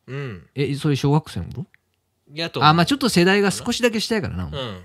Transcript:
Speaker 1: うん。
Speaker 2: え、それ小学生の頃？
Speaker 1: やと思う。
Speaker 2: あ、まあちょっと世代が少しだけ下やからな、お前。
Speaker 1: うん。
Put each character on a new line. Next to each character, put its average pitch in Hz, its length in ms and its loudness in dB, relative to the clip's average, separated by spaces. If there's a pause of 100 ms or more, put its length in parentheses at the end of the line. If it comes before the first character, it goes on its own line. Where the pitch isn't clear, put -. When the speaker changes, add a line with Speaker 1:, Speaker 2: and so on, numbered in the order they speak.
Speaker 1:
う 127 80 -12
ん。 123 280 -12 (120)
Speaker 2:
え、 143 200 -2
そ 143 140 -2
れ 143 60 2
小 139 160 2
学 156 180 2
生 92 120 -8
の 82 120 -8
頃？ 147 140 -12 (640)
Speaker 1:
や 160 160 -6
と 143 100 -8
思 139 80 6
う。 - 20 10
Speaker 2:
あ、 156 40 8
ま 170 100 4
あ - 20 4
ち - 80 0
ょ - 20 2
っ - 20 2
と 254 120 0
世 175 160 4
代 196 160 4
が 202 100 2
少 - 200 -6
し 240 120 -2
だ 240 80 2
け 220 80 -4
下 - 160 -2
や 202 60 -2
か 131 60 -4
ら - 80 -8
な、 92 120 -4
お - 20 -10
前。 147 120 -8
Speaker 1:
う 127 40 -6
ん。 95 200 -12